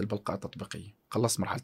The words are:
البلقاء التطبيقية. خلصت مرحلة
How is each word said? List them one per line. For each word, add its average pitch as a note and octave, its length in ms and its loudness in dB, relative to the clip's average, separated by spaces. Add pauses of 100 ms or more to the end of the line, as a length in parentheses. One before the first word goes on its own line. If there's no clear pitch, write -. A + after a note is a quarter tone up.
البلقاء G#2+ 360 0
التطبيقية. - 580 -8 (160)
خلصت A#2 300 4
مرحلة - 240 0